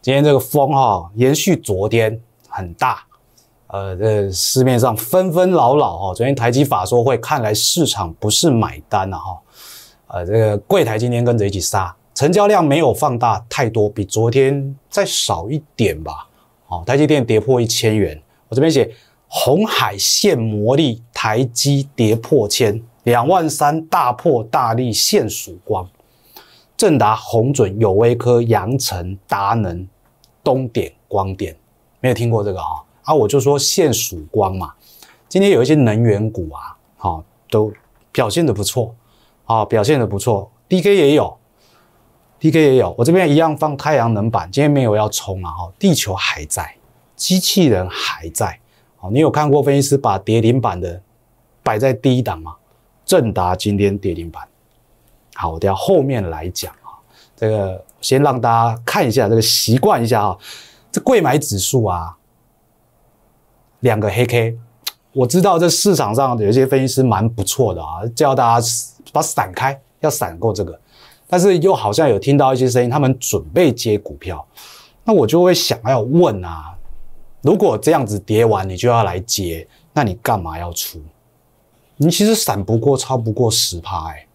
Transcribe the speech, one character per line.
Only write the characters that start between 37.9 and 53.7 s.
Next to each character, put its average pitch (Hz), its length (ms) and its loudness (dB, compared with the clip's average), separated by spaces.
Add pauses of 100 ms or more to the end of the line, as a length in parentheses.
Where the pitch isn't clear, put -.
表 123 180 -2
现 165 160 0
得 131 80 0
不 98 120 -4
错， 113 280 -4 (520)
好， 110 200 2
表 107 200 0
现 139 160 2
得 113 60 0
不 98 120 -6
错。 101 320 -2 (180)
D 185 120 2
K 202 140 4
也 151 200 4
有 117 220 0 (1040)
，D 156 100 2
K 160 100 4
也 139 160 6
有， 95 220 2
我 120 60 2
这 151 80 2
边 180 180 4
一 143 60 4
样 160 200 2
放 151 200 -2
太 151 180 -2
阳 117 180 2
能 107 160 0
板， 95 220 -4
今 139 120 0
天 147 60 4
没 143 140 2
有 107 140 2
要 107 120 0
冲 95 360 -8
啊， 85 80 -10
哈， 87 260 -12
地 190 160 4
球 - 180 -4
还 92 340 -6
在， - 280 -8 (400)
机 - 240 -2
器 185 280 2
人 92 220 2
还 - 420 -10
在。 85 280 -6 (380)
好， 92 160 -12
你 127 80 2
有 160 100 4
看 151 180 0
过 143 140 4
分 139 180 2
析 139 80 0
师 139 80 2
把 110 220 0
跌 110 220 0
停 120 200 2
板 95 200 -4
的 87 200 -8 (600)
摆 110 160 -2
在 131 140 2
第 127 260 0
一 127 40 0
档 95 180 -6
吗？ 82 160 -16 (480)
正 127 280 2
达 92 220 -2
今 101 240 -2